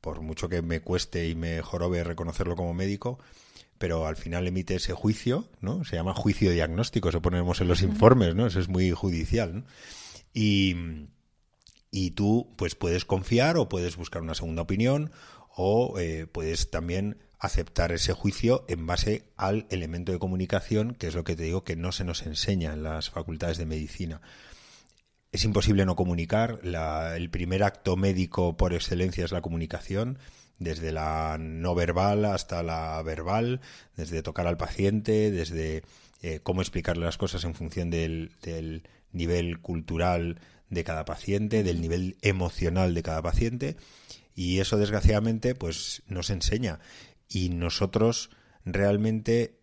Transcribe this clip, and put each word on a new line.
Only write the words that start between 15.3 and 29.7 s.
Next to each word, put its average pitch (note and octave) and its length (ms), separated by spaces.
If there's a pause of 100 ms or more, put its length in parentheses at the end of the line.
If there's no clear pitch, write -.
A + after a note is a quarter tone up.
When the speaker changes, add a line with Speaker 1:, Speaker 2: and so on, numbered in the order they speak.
Speaker 1:
o, G#2 440
eh, D#2+ 280
puedes D#2+ 440
también F2+ 480 (220)
aceptar E2+ 520
ese E2+ 220
juicio A2+ 540
en E2 180
base F2 380 (120)
al G2+ 320
elemento F2 440
de F2+ 60
comunicación, F#2+ 760
que F2 140
es D#2+ 60
lo E2+ 100
que E2+ 120
te E2 60
digo E2+ 200
que E2+ 140
no F2 160
se - 120
nos F2 180
enseña E2 500
en D#2 120
las D#2+ 260
facultades E2 480
de E2+ 80
medicina. D#2 560 (1080)
Es F#2 140
imposible G2+ 400
no F#2 100
comunicar. F2+ 680
La, D#2+ 540
el E2+ 120
primer F2+ 360
acto F#2+ 320
médico F#2 600
por F2+ 160
excelencia F2+ 540
es E2 60
la F2 100
comunicación, F#2+ 760 (400)